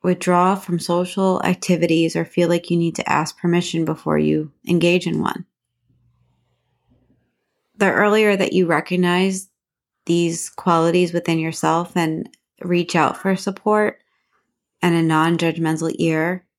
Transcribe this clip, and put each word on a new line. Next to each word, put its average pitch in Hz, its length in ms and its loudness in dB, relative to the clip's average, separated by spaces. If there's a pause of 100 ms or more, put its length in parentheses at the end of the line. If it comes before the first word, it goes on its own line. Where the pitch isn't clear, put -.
withdraw 180 520 2
from 180 220 -6
social 180 640 -2
activities 165 720 0
or 165 100 -2
feel 170 240 -2
like 170 200 -2
you 175 80 2
need 170 180 0
to - 140 -6
ask 156 300 -2
permission 170 460 0
before 156 320 -2
you 151 340 0 (160)
engage 175 400 2
in 165 140 -2
one. - 240 -4 (2250)
The 202 120 2
earlier 208 460 4
that 190 180 0
you 185 120 4
recognize 180 840 0 (560)
these 170 440 -2
qualities 170 640 2
within 170 260 0
yourself 160 560 -2
and 160 340 -2 (320)
reach 175 340 -2
out 156 220 2
for 190 180 -2
support 214 640 -2 (840)
and 175 120 2
a 165 80 2
non-judgmental 160 960 0
ear 165 480 -2 (140)